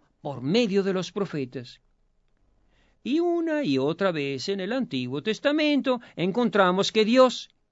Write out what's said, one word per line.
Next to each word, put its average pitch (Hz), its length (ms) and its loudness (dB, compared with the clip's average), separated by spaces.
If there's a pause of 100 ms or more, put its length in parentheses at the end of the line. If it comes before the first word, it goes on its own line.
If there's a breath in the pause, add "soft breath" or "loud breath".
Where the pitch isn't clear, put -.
(220)
por 127 220 -8
medio 196 400 2
de 190 100 -2
los 180 180 -4
profetas. 139 680 -8 (1200)
Y 262 160 0
una 330 440 0
y 135 160 0
otra 165 320 0
vez 139 360 -4
en 196 120 -4
el 185 120 -6
Antiguo 139 520 -4
Testamento 277 800 0 (140 loud breath)
encontramos 190 760 2
que 220 120 2
Dios, 247 460 4 (220)